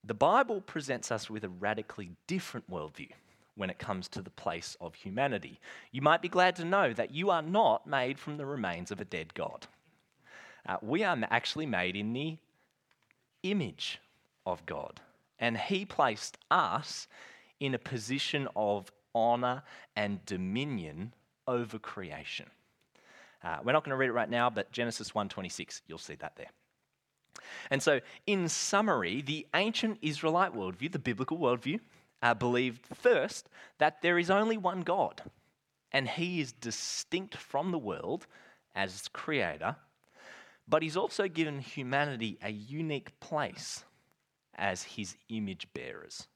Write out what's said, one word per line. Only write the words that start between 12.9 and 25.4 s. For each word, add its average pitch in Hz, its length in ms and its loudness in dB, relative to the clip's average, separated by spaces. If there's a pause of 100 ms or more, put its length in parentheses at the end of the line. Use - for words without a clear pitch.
image 185 580 -2 (460)
of 87 220 -4
God, - 340 -6 (380)
and 117 180 2
he 196 280 0
placed - 520 2 (140)
us 147 560 0 (520)
in 135 140 0
a 120 60 0
position 131 760 -2
of 101 360 0 (240)
honor 120 480 2 (320)
and 101 300 0
dominion 95 920 -4 (320)
over 117 320 -2
creation. - 720 -10 (920)
Uh, 80 200 -4
we're 120 80 2
not 151 120 4
gonna 135 140 -4
read 131 120 4
it 113 40 -2
right 113 160 2
now, 120 220 2
but 110 200 -4
Genesis 117 440 -4
one 101 140 0
twenty-six, - 580 -10